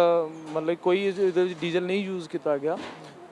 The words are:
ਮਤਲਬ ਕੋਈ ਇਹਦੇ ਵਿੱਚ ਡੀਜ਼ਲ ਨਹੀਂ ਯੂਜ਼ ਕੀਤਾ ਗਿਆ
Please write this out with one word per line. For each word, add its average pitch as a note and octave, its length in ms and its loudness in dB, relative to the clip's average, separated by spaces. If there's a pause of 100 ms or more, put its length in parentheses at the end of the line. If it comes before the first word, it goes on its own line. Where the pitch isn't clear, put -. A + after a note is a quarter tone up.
(520)
ਮਤਲਬ D#3+ 220 0
ਕੋਈ F#3 300 2
ਇਹਦੇ F#3 380 2
ਵਿੱਚ F3+ 180 -2
ਡੀਜ਼ਲ F3 220 0
ਨਹੀਂ F#3+ 220 -2
ਯੂਜ਼ F3+ 240 -6
ਕੀਤਾ D3+ 300 -2
ਗਿਆ D#3 200 -2 (540)